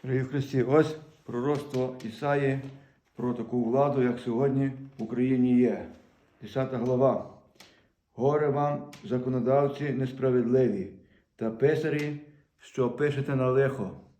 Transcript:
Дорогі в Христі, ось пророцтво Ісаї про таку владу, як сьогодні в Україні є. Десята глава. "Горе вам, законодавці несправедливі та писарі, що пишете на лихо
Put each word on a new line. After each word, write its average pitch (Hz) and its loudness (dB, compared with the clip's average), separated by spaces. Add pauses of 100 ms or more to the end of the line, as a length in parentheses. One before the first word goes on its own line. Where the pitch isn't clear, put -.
Дорогі 131 0
в - -4
Христі, 135 0
ось 151 4 (260)
пророцтво 127 -4
Ісаї 135 0 (560)
про 120 -2
таку 117 -2
владу, 135 2
як 120 0
сьогодні 135 0 (260)
в 110 -6
Україні 123 2
є. 107 2 (520)
Десята 131 -4
глава. 127 2 (840)
"Горе 147 2
вам, 143 -2 (120)
законодавці 131 0
несправедливі 123 0 (440)
та 113 -4
писарі, 147 0 (360)
що 123 -2
пишете 139 -2
на 127 2
лихо 127 0 (280)